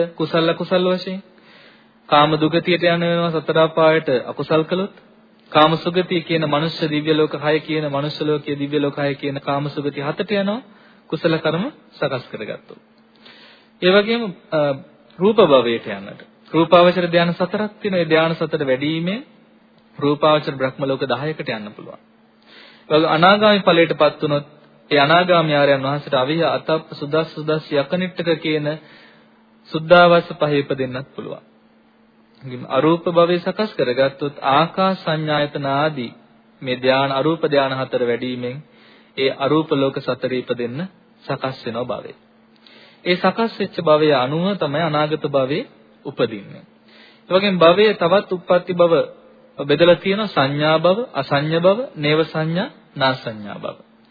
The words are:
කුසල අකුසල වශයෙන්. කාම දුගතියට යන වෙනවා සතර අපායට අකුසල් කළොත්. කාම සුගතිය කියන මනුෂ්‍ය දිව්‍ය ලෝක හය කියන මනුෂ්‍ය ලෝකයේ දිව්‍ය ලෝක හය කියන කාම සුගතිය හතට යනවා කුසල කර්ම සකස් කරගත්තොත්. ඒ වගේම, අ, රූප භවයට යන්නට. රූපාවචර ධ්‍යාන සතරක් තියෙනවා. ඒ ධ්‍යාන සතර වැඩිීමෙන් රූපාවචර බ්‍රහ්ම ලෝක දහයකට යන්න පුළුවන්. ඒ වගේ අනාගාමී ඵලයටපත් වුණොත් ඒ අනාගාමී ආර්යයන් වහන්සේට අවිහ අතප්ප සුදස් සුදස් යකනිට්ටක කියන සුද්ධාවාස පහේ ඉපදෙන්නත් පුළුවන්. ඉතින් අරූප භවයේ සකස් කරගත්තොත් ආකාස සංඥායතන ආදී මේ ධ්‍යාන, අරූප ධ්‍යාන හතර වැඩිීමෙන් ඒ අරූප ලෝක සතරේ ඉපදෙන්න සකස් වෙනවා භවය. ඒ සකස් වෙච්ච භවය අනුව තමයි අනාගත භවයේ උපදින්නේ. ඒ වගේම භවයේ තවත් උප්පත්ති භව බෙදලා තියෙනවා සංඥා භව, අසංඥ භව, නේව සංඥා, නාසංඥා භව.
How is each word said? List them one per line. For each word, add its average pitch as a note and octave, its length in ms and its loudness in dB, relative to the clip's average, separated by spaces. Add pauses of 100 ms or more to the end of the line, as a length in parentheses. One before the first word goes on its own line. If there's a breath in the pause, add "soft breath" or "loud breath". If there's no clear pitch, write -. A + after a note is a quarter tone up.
(140)
කුසල E3 360 0
අකුසල F3+ 360 0
වශයෙන්. F#3 340 -4 (880 soft breath)
කාම D3+ 240 6
දුගතියට D#3+ 500 0
යන E3+ 180 2
වෙනවා E3+ 300 0
සතර D#3+ 280 0
අපායට D#3+ 500 2 (140)
අකුසල් D#3 400 -2
කළොත්. F#3 300 -4 (580)
කාම D#3 240 6
සුගතිය F3 460 -2
කියන D#3+ 240 -2
මනුෂ්‍ය D3+ 420 -2
දිව්‍ය D3+ 260 0
ලෝක D#3 220 2
හය D3+ 240 0
කියන D3+ 280 -4
මනුෂ්‍ය C#3+ 360 -6
ලෝකයේ D3+ 340 -2
දිව්‍ය C#3+ 220 -4
ලෝක C#3+ 180 -2
හය C#3+ 180 -2
කියන C#3 240 -8
කාම C#3+ 280 -4
සුගතිය C#3+ 360 -8
හතට E3+ 300 -6
යනවා G3+ 280 -2 (440 soft breath)
කුසල D#3+ 300 -2
කර්ම D#3+ 280 -2 (260)
සකස් C3+ 380 -6
කරගත්තොත්. - 520 -14 (1040 loud breath)
ඒ F3+ 100 4
වගේම, G#3+ 320 2 (240)
අ, D#3+ 120 -2 (600)
රූප G#3 200 2
භවයට A#2+ 480 4
යන්නට. G2 340 -12 (260)
රූපාවචර F3 580 4
ධ්‍යාන E3+ 280 0
සතරක් G3+ 420 -4
තියෙනවා. F#3+ 260 -4
ඒ D#3+ 80 -4
ධ්‍යාන D#3+ 240 2
සතර D#3 300 -4
වැඩිීමෙන් D#3+ 560 -2 (800)
රූපාවචර D3+ 560 0
බ්‍රහ්ම C3 300 -6
ලෝක C3+ 200 -4
දහයකට C#3 460 -6
යන්න G#2+ 220 -10
පුළුවන්. - 280 -20 (840 loud breath)
ඒ - 80 -10
වගේ D#3 180 4
අනාගාමී G3+ 520 4
ඵලයටපත් D#3+ 560 2
වුණොත් D3 280 -4 (460)
ඒ D3 80 2
අනාගාමී E3 560 4
ආර්යයන් C#3+ 280 4
වහන්සේට C#3+ 320 -4
අවිහ C#3 280 0
අතප්ප D3+ 480 -2
සුදස් D#3 380 -4
සුදස් D#3 400 -4
යකනිට්ටක E3+ 680 -4
කියන D3+ 300 -2 (1040 soft breath)
සුද්ධාවාස E3+ 600 6
පහේ D3+ 260 -2
ඉපදෙන්නත් C3+ 520 -4
පුළුවන්. - 340 -14 (1000)
ඉතින් B2+ 240 -14
අරූප D#3 380 2
භවයේ E3+ 340 2
සකස් G3+ 340 -4
කරගත්තොත් C3+ 640 -2 (140)
ආකාස F3 500 0
සංඥායතන D3+ 680 -4
ආදී C#3 440 -2 (500)
මේ B2+ 160 -4
ධ්‍යාන, C3 340 2
අරූප D#3 320 0
ධ්‍යාන C#3 300 2
හතර C3 300 -4
වැඩිීමෙන් B2 520 -4 (640 soft breath)
ඒ C3+ 180 0
අරූප D3+ 360 0
ලෝක C3+ 260 0
සතරේ B2+ 420 -4
ඉපදෙන්න A#2+ 400 -6 (420)
සකස් C3+ 400 -8
වෙනවා A#2+ 280 -8
භවය. - 240 -10 (880 soft breath)
ඒ F3+ 140 0
සකස් F#3+ 400 0
වෙච්ච G3 240 -8
භවය D#3 340 4
අනුව C#3 400 0
තමයි D3+ 280 -4
අනාගත D3+ 440 -2
භවයේ C#3+ 420 -2 (380)
උපදින්නේ. A2+ 580 -6 (640 soft breath)
ඒ - 20 -8
වගේම F#3+ 260 2
භවයේ F3+ 360 6
තවත් F#3 360 0
උප්පත්ති F3+ 440 -2
භව F3 200 4 (640)
බෙදලා D3 360 4
තියෙනවා G3 320 -2
සංඥා D3 520 0
භව, F3+ 200 2 (120)
අසංඥ D3 480 -2
භව, F#3+ 200 4 (140)
නේව D3+ 300 0
සංඥා, E3 460 -4 (240)
නාසංඥා A#2+ 640 -4
භව. - 200 -10 (320 soft breath)